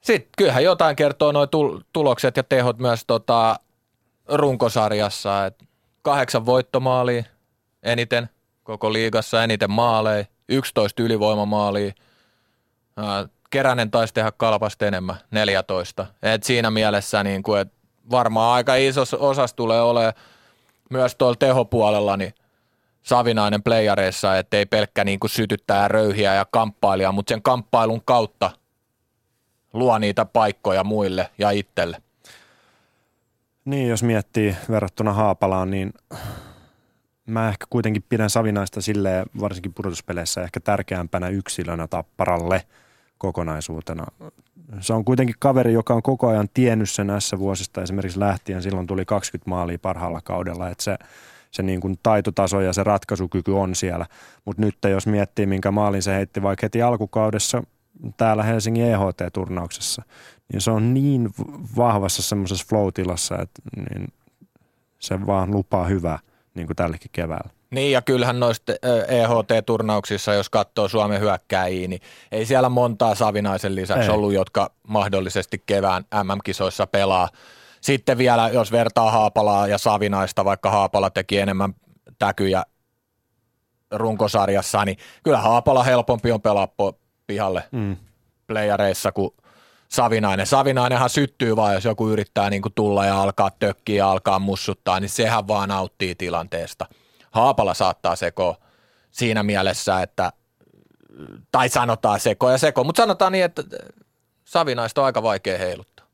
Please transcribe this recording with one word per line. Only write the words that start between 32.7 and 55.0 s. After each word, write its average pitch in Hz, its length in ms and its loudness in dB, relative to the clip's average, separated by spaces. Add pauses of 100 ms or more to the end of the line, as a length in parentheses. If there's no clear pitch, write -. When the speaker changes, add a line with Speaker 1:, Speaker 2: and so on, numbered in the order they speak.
Speaker 2:
Niin, 139 240 -2
jos 113 140 0
miettii 107 540 0 (140)
verrattuna 104 420 0
Haapalaan, 95 580 0
niin 95 220 -6 (1300)
mä 113 220 -2
ehkä 101 220 -6
kuitenkin 110 380 -2
pidän 107 220 0
Savinaista 104 500 0
silleen, 95 460 -2 (140)
varsinkin 92 340 -6
pudotuspeleissä, 90 680 -8
ehkä - 180 -8
tärkeämpänä 90 680 -4
yksilönä 87 580 -6
Tapparalle 90 760 -2 (560)
kokonaisuutena. 80 880 -8 (720)
Se 95 120 -4
on 110 120 0
kuitenkin 123 340 2
kaveri, 127 340 4
joka 113 220 2
on 113 80 0
koko 131 260 2
ajan 107 260 2
tiennyt 113 360 2
sen 101 180 -2 (100)
S-vuosista 95 640 -4
esimerkiksi 95 380 -6
lähtien. 98 420 0
Silloin 92 240 -4
tuli 95 180 -4
kaksikymmentä - 460 -4
maalia 87 320 -4
parhaalla 87 380 -6
kaudella, 90 480 -8
että - 160 -10
se, 101 140 -4 (520)
se, - 120 -6
niin 95 180 -2
kuin, 95 220 -4
taitotaso 101 580 2
ja 92 120 0
se 98 100 -2
ratkaisukyky 98 680 -2
on 98 240 0
siellä. 85 320 -6 (380)
Mut 92 140 -8
nyt 104 180 0 (140)
jos 95 160 0